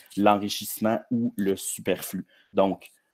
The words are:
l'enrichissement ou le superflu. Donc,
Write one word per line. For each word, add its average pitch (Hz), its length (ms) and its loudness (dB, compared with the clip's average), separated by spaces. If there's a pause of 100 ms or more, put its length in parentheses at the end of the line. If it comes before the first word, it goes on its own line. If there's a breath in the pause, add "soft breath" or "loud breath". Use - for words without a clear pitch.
(180 loud breath)
l'enrichissement 104 840 2 (100)
ou 120 280 0
le 98 180 2
superflu. - 720 -6 (280 soft breath)
Donc, - 360 2 (240)